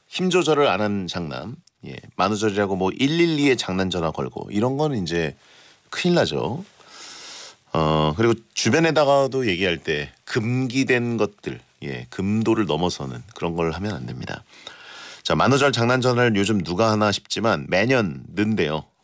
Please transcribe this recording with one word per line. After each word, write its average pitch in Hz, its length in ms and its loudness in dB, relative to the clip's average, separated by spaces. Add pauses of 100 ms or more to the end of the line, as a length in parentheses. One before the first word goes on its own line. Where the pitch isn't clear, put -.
힘 180 240 -2
조절을 151 360 4
안 98 140 2
한 101 260 -2
장난. 82 480 -8 (320)
예, 69 80 -14 (200)
만우절이라고 98 640 0
뭐 92 120 0
일일이에 147 680 2
장난 92 340 -2
전화 85 180 -2
걸고 - 400 -8
이런 120 260 0
거는 139 280 -2
이제 82 320 -2 (560)
큰일 175 240 2
나죠. 101 500 0 (1080)
어, 78 440 2
그리고 117 160 4 (220)
주변에다가도 139 920 2
얘기할 90 300 0
때 73 340 -4 (120)
금기된 123 960 0
것들, 101 420 -4 (240)
예, 64 260 -8
금도를 107 560 0
넘어서는 73 560 -2 (140)
그런 85 200 -6
걸 82 160 0
하면 98 220 -6
안 64 140 -8
됩니다. - 360 -10 (800)
자, - 140 0
만우절 131 380 4
장난 120 280 2
전화를 120 340 4
요즘 98 280 2
누가 90 260 0
하나 107 220 2
싶지만 98 580 -2
매년 95 540 2 (100)
는데요. 90 500 0 (200)